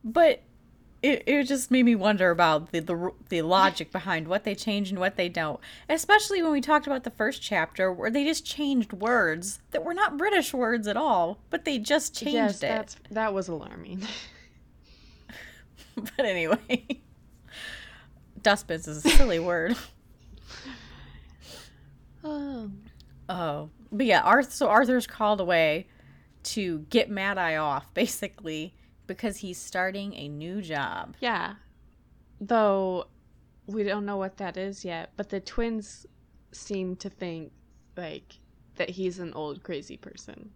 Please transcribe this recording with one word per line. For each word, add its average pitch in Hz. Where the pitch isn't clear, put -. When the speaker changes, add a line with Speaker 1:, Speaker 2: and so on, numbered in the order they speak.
Speaker 1:
But 302
it, 269
it 285
just 262
made 254
me 233
wonder 185
about 165
the, 170
the, 165
r-, 180
the 170
logic 185
behind 165
what 196
they 202
change 202
and 196
what 196
they 175
don't. 160
Especially 392
when 320
we 285
talked 294
about 269
the 240
first 226
chapter, 185
where 180
they 285
just 320
changed 277
words 196
that -
were 339
not 359
British 359
words 233
at 208
all, 214
but -
they 277
just 294
changed 277
Speaker 2:
Yes, 214
Speaker 1:
it. -
Speaker 2:
that's, -
that 214
was 185
alarming. 170
<laughs> -
Speaker 1:
<laughs> -
But 240
anyway, 190
dustbins 202
is 151
a -
silly 170
word. 175
<laughs> -
Speaker 2:
Oh. 277
Speaker 1:
Oh. 156
But 240
yeah, 185
Arth-, 247
so 262
Arthur's 233
called 208
away 170
to 175
get 233
Mad-Eye 190
off, 143
<laughs> -
basically, 175
because 196
he's 180
starting 190
a 147
new 160
job. 143
Speaker 2:
Yeah. 226
Though 196
we 208
don't 202
know 202
what 190
that 180
is 196
yet, 170
but 196
the 196
twins 226
seem 185
to 196
think, 165
like, 160
that 175
he's 185
an 170
old 151
crazy 143
person. -